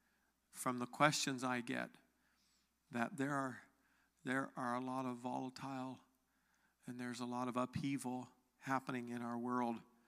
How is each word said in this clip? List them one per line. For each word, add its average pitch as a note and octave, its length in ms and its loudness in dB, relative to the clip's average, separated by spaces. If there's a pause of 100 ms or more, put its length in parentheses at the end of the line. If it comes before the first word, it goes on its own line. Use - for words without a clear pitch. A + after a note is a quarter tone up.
(520)
from B2 280 0
the B2 80 0
questions C#3+ 560 4
I B2 180 2
get B2 300 -2 (1000)
that A#2+ 240 0
there C#3 160 0
are, C3+ 300 -2 (640)
there C3+ 340 0
are B2 180 0
a B2 60 0
lot C3 240 -2
of B2 120 -2
volatile C3 840 -6 (880)
and B2 120 -6
there's B2 200 -2
a B2+ 60 0
lot B2 220 0
of A#2 80 -2
upheaval B2+ 760 0 (300)
happening C3 500 -2
in A#2+ 120 -4
our A#2+ 160 -2
world A#2+ 440 2 (260)